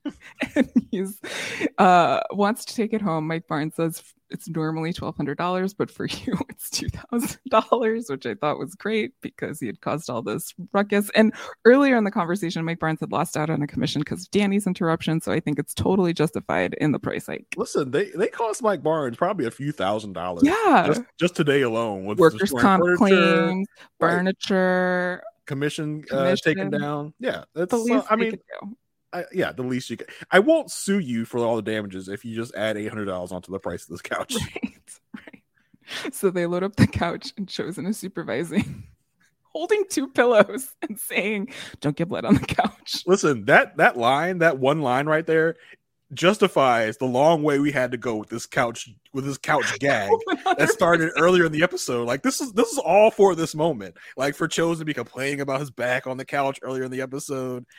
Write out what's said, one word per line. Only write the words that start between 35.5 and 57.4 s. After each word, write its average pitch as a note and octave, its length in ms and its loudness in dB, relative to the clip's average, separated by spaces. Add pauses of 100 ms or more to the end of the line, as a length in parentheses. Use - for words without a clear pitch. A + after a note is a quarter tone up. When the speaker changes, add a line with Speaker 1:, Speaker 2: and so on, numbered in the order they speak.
Speaker 1:
right. D4+ 80 -8
So G3 160 -2
they F3 160 -2
load F3 180 -4
up G3+ 120 -6
the - 100 4
couch - 500 -4
and F#3+ 140 -8
Chosen - 380 -8
is G#3 100 -4
supervising, D#3+ 840 -4 (340)
<laughs> - 280 -20
holding G4 440 0
two C#4 200 -4
pillows G#3+ 640 4 (120)
and G#3 120 -12
saying, G3+ 520 -4 (300)
"Don't D3 140 -2
get E3+ 140 -2
blood E2+ 160 -6
on - 100 6
the C3 100 2
couch." - 640 -4
Speaker 2:
Listen, D3+ 380 2
that, G3 320 4
that D#3+ 200 4
line, C#3+ 400 2
that D#3+ 220 4
one C#3+ 240 2
line C3+ 240 2
right D#3 180 0
there D#3+ 300 2 (560)
justifies C3 840 4
the C3 80 -2
long D3 380 4
way C#3+ 160 4
we D3 120 2
had B2+ 200 0
to B2+ 60 -4
go A2+ 180 -4
with G#2+ 140 -8
this A#2 180 -8
couch, A#2+ 420 -2 (240)
with C3+ 120 -6
this C#3 120 -6
couch - 400 -2
Speaker 1:
<laughs> - 20 -18
Speaker 2:
gag B2+ 300 0
Speaker 1:
One A4+ 180 4
hundred F4+ 160 -2
percent. F#4+ 160 2
Speaker 2:
that - 100 4
started E3+ 480 2
earlier F3 280 6
in D#3+ 60 -2
the D3+ 100 -2
episode. B2+ 460 -2
Like, A#2+ 160 -2
this C4 180 0
is, C4 120 -6
this A#3 180 2
is C#4 80 -4
all G#3 320 6
for G3 240 6
this D#3+ 180 -2
moment. D3+ 420 -2 (220)
Like, C#3 180 0
for E3 120 -2
Chosen E3 320 0
to D#3+ 60 -10
be D3+ 80 -2
complaining C3 480 -6
about C3+ 180 -2
his C#3+ 100 -6
back B2 380 -2
on B2+ 100 -6
the C3 80 -10
couch C#3 380 -2
earlier C3 200 -4
in B2+ 80 -6
the B2+ 100 -6
episode, C3 640 -8 (140)